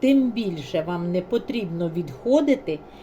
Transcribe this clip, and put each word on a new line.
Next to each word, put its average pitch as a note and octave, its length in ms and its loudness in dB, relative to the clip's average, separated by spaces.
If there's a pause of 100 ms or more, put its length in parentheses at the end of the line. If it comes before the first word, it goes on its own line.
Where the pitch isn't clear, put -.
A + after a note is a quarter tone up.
тим C4 300 4
більше F3 520 -2
вам F3 300 -4
не F3+ 80 0
потрібно F3+ 680 -2
відходити, F3 880 0 (240)